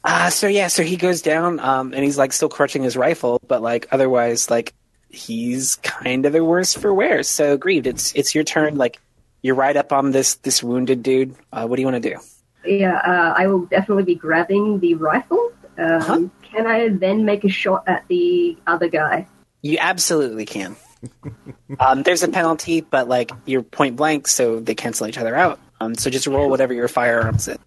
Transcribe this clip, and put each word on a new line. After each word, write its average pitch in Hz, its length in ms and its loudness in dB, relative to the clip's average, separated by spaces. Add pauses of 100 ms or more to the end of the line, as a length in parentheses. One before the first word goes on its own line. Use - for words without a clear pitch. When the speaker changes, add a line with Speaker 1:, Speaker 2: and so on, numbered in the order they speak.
Speaker 1:
Uh, 175 220 2
so 190 180 0
yeah, 202 200 2
so 170 160 0
he 170 160 0
goes 180 240 0
down, 165 380 0
um, 131 340 -2
and 135 100 0
he's, 143 140 0
like, 135 160 2
still 156 160 0
clutching 139 320 0
his 123 120 -2
rifle, 127 540 0
but, 120 140 0
like, 117 280 -2
otherwise, 123 600 2
like, 117 240 0 (340)
he's 123 680 -6
kind 127 500 -4
of 143 80 2
the 165 100 4
worse 175 300 2
for - 180 0
wear. 220 300 2
So, 147 340 0
Grieved, 143 300 -2
it's, - 280 -4
it's 143 200 0
your 151 100 2
turn. 151 320 0
Like, 127 240 -2 (400)
you're 131 140 0
right 135 200 2
up 147 200 0
on 139 160 2
this, 131 240 2
this - 280 -2
wounded 127 400 0
dude. 131 320 0 (160)
Uh, 110 160 -6
what 123 100 -2
do 131 40 -2
you 131 60 0
wanna 127 140 -2
do? - 160 -4 (500)
Speaker 2:
Yeah, 190 320 2
uh, 170 360 2
I 185 120 2
will 196 180 2
definitely 196 380 0
be 180 120 0
grabbing 185 680 0
the 175 160 2
rifle. 254 560 0 (260)
Um, 165 120 0
Speaker 1:
Uh-huh. 165 300 2 (220)
Speaker 2:
can 220 240 -4
I 226 240 2
then 196 340 2
make 208 200 0
a 202 40 4
shot 190 380 0
at 185 220 -2
the 175 580 0
other 175 220 0
guy? 156 380 -2 (360)
Speaker 1:
You 147 180 -2
absolutely 151 640 0
can. 101 360 -10
<laughs> - 760 -18 (240)
Um, 135 220 4
there's 175 200 2
a 170 60 0
penalty, 165 540 0
but, 131 260 -2
like, 123 220 0 (160)
you're 131 160 0
point 131 340 -2
blank, 151 320 0
so 113 320 0
they 113 140 -4
cancel 113 320 -6
each 110 100 -8
other 117 180 -4
out. 175 240 2 (220)
Um, 113 140 -4
so 120 160 -2
just 131 160 -4
roll 139 240 2
whatever 131 240 2
your 120 140 -2
firearms 117 600 0
is. - 80 -8 (100)